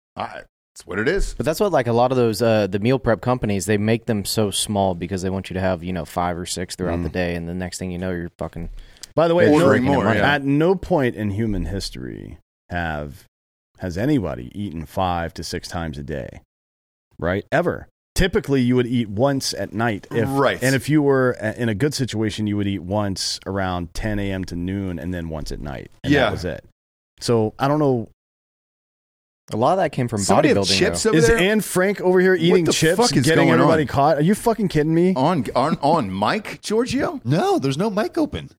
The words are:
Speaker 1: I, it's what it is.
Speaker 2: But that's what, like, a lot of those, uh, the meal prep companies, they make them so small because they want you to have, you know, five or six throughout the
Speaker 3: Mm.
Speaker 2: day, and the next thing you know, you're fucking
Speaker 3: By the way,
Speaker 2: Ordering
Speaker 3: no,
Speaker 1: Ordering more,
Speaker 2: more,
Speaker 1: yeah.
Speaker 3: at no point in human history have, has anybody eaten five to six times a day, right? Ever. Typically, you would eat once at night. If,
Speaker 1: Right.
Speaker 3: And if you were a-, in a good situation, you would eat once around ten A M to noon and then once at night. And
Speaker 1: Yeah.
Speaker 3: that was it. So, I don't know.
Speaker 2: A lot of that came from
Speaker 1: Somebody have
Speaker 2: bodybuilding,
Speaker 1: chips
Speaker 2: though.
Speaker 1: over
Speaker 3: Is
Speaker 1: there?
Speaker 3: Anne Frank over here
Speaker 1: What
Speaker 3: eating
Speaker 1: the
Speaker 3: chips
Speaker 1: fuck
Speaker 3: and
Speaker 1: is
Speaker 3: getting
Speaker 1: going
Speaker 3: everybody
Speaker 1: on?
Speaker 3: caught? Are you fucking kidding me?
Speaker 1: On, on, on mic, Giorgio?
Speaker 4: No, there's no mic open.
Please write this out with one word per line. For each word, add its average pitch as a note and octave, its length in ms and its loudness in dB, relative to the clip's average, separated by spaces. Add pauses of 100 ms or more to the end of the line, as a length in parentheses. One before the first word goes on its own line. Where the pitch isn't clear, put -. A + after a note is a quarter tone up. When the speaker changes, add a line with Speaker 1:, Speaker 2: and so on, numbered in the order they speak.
(160)
Speaker 1:
I, F#2+ 260 -10 (320)
it's - 140 -20
what F2+ 100 -6
it A2 100 0
is. F#3+ 280 0
Speaker 2:
But A#2 100 -6
that's D#3 140 0
what, G#3 140 2
like, C3+ 140 2
a A#2+ 60 0
lot B2 180 4
of C3 60 2
those, A#2 240 2
uh, A2 240 4
the G2 140 -2
meal B2 180 2
prep A2+ 240 0
companies, G#2+ 460 0
they G#2+ 100 2
make A2 280 0
them G#2 200 -2
so G#2+ 240 0
small G2 460 0
because F2 260 -6
they F#2 80 -4
want F#2+ 200 -6
you F2 60 -10
to F#2 40 -2
have, F#2 240 -2
you F2+ 100 -6
know, E2 120 -6
five F2 320 -4
or F2 100 -8
six - 300 -8
throughout F2 260 -2
the E2 60 -4
Speaker 3:
Mm. - 40 -8
Speaker 2:
day, F2 220 -2
and E2+ 120 -6
the E2+ 60 -6
next F2+ 240 -8
thing F#2 140 -8
you F2 80 -6
know, F#2 120 -4
you're F2 280 -6
fucking E2 300 -8 (440)
Speaker 3:
By D#3+ 140 2
the E3+ 80 2
way, F3 160 6
Speaker 2:
Ordering D3+ 80 6
Speaker 3:
no, - 60 6
Speaker 1:
Ordering - 180 6
more, A#2+ 220 2
Speaker 2:
more, A2 100 4
Speaker 1:
yeah. C#3 180 2
Speaker 3:
at C#3+ 120 -2
no D3+ 300 4
point D3 420 0
in G#2 140 -2
human G2+ 340 -2
history B1+ 760 -8 (320)
have, D#2+ 540 -6 (540)
has F2+ 180 -6
anybody F#2 580 -2
eaten E2 300 -8
five F2 500 -4
to E2+ 80 -10
six - 240 -8
times E2 300 -8
a D2 60 -10
day, C2+ 380 -10 (800)
right? F2+ 320 -2
Ever. D3 360 -2 (260)
Typically, F3 480 0
you B2 140 2
would B2 120 4
eat A#2+ 220 0
once C3 440 0
at - 200 -8
night. G#2+ 380 -2
If, A2+ 180 0
Speaker 1:
Right. C3+ 320 0
Speaker 3:
And C3 140 2
if C3 140 -4
you D3+ 120 4
were C3 380 2
a-, G#2+ 200 -4
in A#2 100 0
a G#2+ 60 -2
good C#3 180 -2
situation, A2 520 -4
you G#2 120 -2
would G2+ 100 -2
eat G2 160 -4
once G2 600 -4
around F#2 480 -4
ten G#2 260 -4
A G2 120 -4
M F#2+ 140 -4
to F2 100 -10
noon F#2 440 -4
and F2 140 -8
then E2+ 160 -8
once D2+ 220 -8
at - 80 -10
night. B1 320 -12 (120)
And C#3 100 -2
Speaker 1:
Yeah. C3+ 120 4
Speaker 3:
that G#2 60 0
was E2 140 -8
it. D2+ 200 -8 (560)
So, A2 360 0
I C3+ 100 0
don't D3 120 0
know. B2+ 300 0 (1400)
Speaker 2:
A G#2+ 40 -4
lot C3 160 2
of F#3 60 2
that D#3+ 120 0
came B2 160 -2
from A#2 120 -4
Speaker 1:
Somebody A2 300 4
have - 100 4
Speaker 2:
bodybuilding, F#3+ 180 0
Speaker 1:
chips F3 260 0
Speaker 2:
though. A3 60 2
Speaker 1:
over F#3 100 4
Speaker 3:
Is D#3 80 6
Speaker 1:
there? - 100 4
Speaker 3:
Anne G#3 240 2
Frank F#3 380 0
over F#3 200 4
here F#3 140 6
Speaker 1:
What F3+ 80 2
Speaker 3:
eating F3 240 4
Speaker 1:
the - 80 2
Speaker 3:
chips E3 240 2
Speaker 1:
fuck A#3+ 140 4
Speaker 3:
and - 80 2
Speaker 1:
is B2 60 2
Speaker 3:
getting D#3+ 220 4
Speaker 1:
going B2+ 120 6
Speaker 3:
everybody D#3 240 4
Speaker 1:
on? A#2 40 -2
Speaker 3:
caught? C#3+ 300 2
Are D3 40 0
you F#3 140 4
fucking G#3+ 340 0
kidding D#3 240 2
me? F3+ 220 4
Speaker 1:
On, D3 300 2 (100)
on, C#3 260 2
on C3+ 360 2
mic, C#3 440 -2
Giorgio? B3+ 640 -2
Speaker 4:
No, D4 340 2
there's C#3 180 -2
no G3+ 120 0
mic G#3+ 280 -2
open. F3+ 420 -4